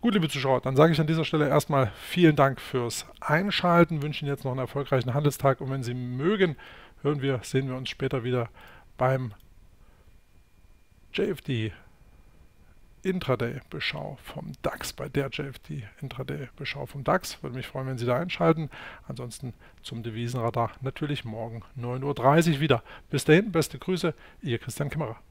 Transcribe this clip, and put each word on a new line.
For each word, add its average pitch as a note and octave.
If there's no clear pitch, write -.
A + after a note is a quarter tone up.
Gut, A3+
liebe E3
Zuschauer, C3
dann C3
sage D#3+
ich D3+
an D#3
dieser D#3+
Stelle D3+
erstmal C3+
vielen D#3+
Dank C#3
fürs -
Einschalten, E3+
wünsche D3+
Ihnen C#3+
jetzt C3+
noch C3
einen C3
erfolgreichen B2+
Handelstag C#3
und C3
wenn C3+
Sie A#2+
mögen, C#3+
hören C#3+
wir, C3+
sehen C3+
wir B2+
uns B2+
später B2+
wieder B2
beim B2+
J G3+
F D#3
D A2
Intraday-Beschau C#3
vom -
dax, -
bei C#3
der C#3
J C#3+
F C3+
D D3
Intraday-Beschau C#3
vom C#3
dax. -
Würde B2
mich C3
freuen, C3
wenn C3
Sie A#2
da B2
einschalten. E3
Ansonsten B2
zum A#2
Devisenradar A#2
natürlich C#3
morgen A2+
neun B2
Uhr C#3+
dreißig D3
wieder. C#3
Bis C#3+
dahin, F#3+
beste D#3+
Grüße, F3+
Ihr A#2+
Christian -
Kämmerer. C3